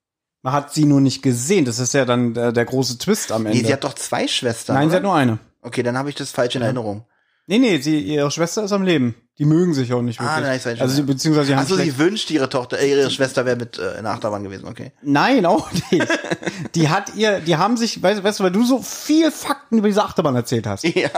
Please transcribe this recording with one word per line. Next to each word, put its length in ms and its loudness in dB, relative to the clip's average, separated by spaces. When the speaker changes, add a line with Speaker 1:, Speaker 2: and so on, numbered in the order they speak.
Speaker 1:
Man 100 -4
hat 220 -4
sie 100 2
nur 160 6
nicht 220 2
gesehen, 420 2
das 140 -2
ist 160 -2
ja 100 4
dann 300 0
der, 180 0
der 120 2
große 340 -2
Twist 320 -2
am 160 -2
Ende. 120 2
Speaker 2:
Nee, 80 0
sie 60 2
hat 120 -2
doch 100 -4
zwei 320 -4
Schwestern, 500 -4
Speaker 1:
Nein, 100 2
Speaker 2:
oder? 40 2
Speaker 1:
sie 60 2
hat 80 0
nur 100 0
eine. 240 2
Speaker 2:
Okay, 220 -4
dann 120 -2
habe 140 -4
ich 60 -14
das 160 -10
falsch 240 -2
in 60 -2
Speaker 1:
Ja. 40 0
Speaker 2:
Erinnerung. 380 -4
Speaker 1:
Nee, 120 0
nee, 200 4
sie, 220 0
ihre 300 0
Schwester 340 -2
ist 80 -4
am 120 0
Leben. 300 2
Die 60 0
mögen 300 4
sich 180 0
auch 80 0
nicht 200 -4
Speaker 2:
Ah, 40 -4
Speaker 1:
wirklich. 200 -2
Speaker 2:
nein, 140 -2
ich 60 -10
weiß 160 -6
Speaker 1:
Also 140 0
sie, 60 2
Speaker 2:
schon. 60 -2
Speaker 1:
beziehungsweise 420 2
sie 60 2
haben 100 2
Speaker 2:
Ach 40 -4
so, 80 0
sie 60 0
Speaker 1:
vielleicht 160 -2
Speaker 2:
wünscht, 320 0
ihre 180 0
Tochter, 300 -4
äh, 120 2
ihre 200 4
Schwester 340 -2
wäre 120 0
mit, 220 -10
äh, 200 -6
in 60 -10
der 80 -4
Achterbahn 320 -4
gewesen, 220 -12
okay. 260 -14
Speaker 1:
Nein, 420 2
auch 260 2
nicht. 180 2
Speaker 2:
<laughs> 360 -10
Speaker 1:
Die 140 4
hat 260 -2
ihr, 260 2
die 160 2
haben 200 2
sich, 260 -2
weißt, 220 2
weißt 160 0
du, 40 2
weil 60 4
du 140 2
so 160 2
viel 500 2
Fakten 480 -4
über 100 2
diese 160 2
Achterbahn 300 0
erzählt 320 -2
hast. 180 -4
Speaker 2:
Ja. 320 0